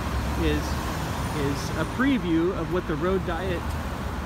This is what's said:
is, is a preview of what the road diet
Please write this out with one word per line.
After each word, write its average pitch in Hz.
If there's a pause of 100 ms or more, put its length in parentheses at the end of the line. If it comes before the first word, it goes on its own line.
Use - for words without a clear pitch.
(420)
is, 151
is -
a 156 (120)
preview 185
of 160
what 180
the 175
road 180
diet 175 (640)